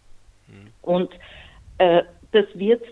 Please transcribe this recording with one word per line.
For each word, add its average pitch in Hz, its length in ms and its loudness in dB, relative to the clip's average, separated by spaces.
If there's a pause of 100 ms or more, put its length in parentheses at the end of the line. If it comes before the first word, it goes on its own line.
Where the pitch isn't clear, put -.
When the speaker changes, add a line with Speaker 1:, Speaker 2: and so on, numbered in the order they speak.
(480)
Speaker 1:
Mhm. 104 200 -20 (120)
Speaker 2:
Und, 180 300 -4 (680)
äh, 175 240 2 (280)
das 202 240 2
wird 214 380 -2